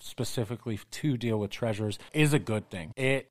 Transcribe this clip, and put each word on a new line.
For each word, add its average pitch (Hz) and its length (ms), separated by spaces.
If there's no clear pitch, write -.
specifically 113 760
to 147 260
deal 113 220
with 104 120
treasures 107 480
is 151 200
a 151 60
good 107 320
thing. 95 260
It, 135 340